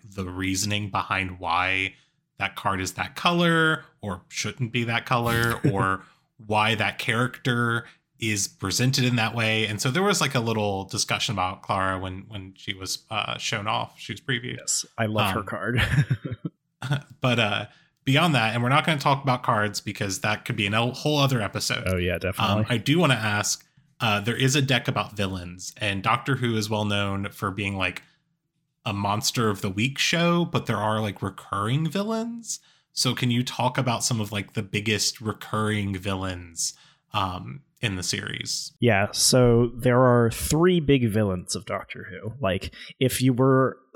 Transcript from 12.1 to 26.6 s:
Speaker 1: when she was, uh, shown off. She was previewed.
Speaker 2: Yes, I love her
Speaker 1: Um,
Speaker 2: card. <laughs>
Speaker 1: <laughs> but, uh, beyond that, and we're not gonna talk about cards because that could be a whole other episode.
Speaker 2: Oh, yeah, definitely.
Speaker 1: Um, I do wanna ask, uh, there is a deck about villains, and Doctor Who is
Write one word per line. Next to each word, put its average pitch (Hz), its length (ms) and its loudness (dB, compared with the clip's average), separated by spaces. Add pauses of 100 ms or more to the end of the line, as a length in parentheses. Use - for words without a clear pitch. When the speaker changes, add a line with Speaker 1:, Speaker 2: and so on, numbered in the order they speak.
Speaker 1:
when 95 300 -14
she - 160 -10
was, 95 380 -8
uh, 110 260 -4
shown 104 300 -4
off. 113 320 -4
She - 120 -12
was 101 80 -10
previewed. 120 380 -6
Speaker 2:
Yes, - 300 -4 (100)
I 113 80 0
love 107 280 0
her 107 80 -2
Speaker 1:
Um, 98 40 -10
Speaker 2:
card. 110 340 -2 (1000)
<laughs> - 0 -
Speaker 1:
<laughs> 135 400 -6
but, 123 160 2
uh, 107 280 0 (400)
beyond 156 280 4
that, 110 220 2
and 120 80 2
we're 123 60 2
not 151 180 4
gonna 156 120 2
talk 139 220 2
about 127 220 0
cards 104 380 2
because 98 400 -4
that 104 240 -2
could 120 100 -4
be 107 100 2
a 107 160 2 (100)
whole 151 280 0
other 135 220 4
episode. 107 440 -2
Speaker 2:
Oh, 92 120 2
yeah, 87 200 0
definitely. 101 440 0
Speaker 1:
Um, 113 80 2
I 120 80 2
do 139 200 2
wanna 156 160 4
ask, 107 500 -2 (360)
uh, 104 220 2
there 113 140 -2
is 135 200 2
a 151 80 4
deck 131 240 0
about - 280 -4
villains, 92 600 -6
and 98 240 -4
Doctor 120 360 2
Who 117 180 0
is 107 160 -2